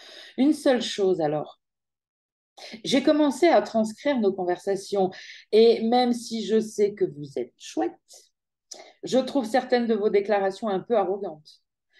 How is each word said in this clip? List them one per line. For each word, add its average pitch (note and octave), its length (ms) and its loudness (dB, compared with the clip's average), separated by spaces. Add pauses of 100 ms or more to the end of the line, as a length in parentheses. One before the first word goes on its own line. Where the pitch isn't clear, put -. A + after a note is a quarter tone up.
(360)
Une C#4 160 2
seule C4+ 300 0
chose F#3 380 -2
alors. D3+ 400 -4 (1200)
J'ai A3+ 180 2
commencé D4+ 460 4
à G#3+ 140 6
transcrire A3 560 -2
nos G3+ 140 2
conversations F#3 760 -2 (420)
et A3+ 300 6
même A#3+ 300 2
si A3+ 320 -6
je G#3+ 140 2
sais G#3+ 360 -2
que G3 100 -2
vous D3 340 -6
êtes A#2+ 200 -8
chouette, - 340 -6 (1120)
je A3+ 160 -2
trouve C4 260 -2
certaines A#3+ 420 0
de A3 80 0
vos G#3 160 0
déclarations G3+ 580 0
un F#3+ 120 -2
peu A#3 160 -2
arrogantes. F#3 680 -6 (380)